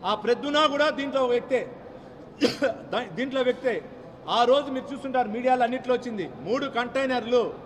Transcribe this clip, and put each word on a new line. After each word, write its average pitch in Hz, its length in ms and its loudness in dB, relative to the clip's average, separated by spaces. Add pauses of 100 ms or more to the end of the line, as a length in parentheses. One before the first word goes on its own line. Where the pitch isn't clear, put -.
ఆ 202 100 2
ప్రద్యుమ్న 262 500 2
కూడా 294 240 4
దీంట్లో 269 340 0
ఒక 247 60 2
వ్యక్తే, 240 460 0 (880)
దా-, 240 480 -2
దీంట్లో 262 280 -2
వ్యక్తే. 247 440 0 (440)
ఆ 220 140 4
రోజు 269 280 4
మీరు 262 220 -6
చూస్తుంటారు, 254 340 0
మీడియాలో 247 360 2
అన్నిట్లో 247 320 0
వచ్చింది, 226 340 -6 (120)
మూడు 247 240 -2
కంటైనర్లు 247 880 0 (120)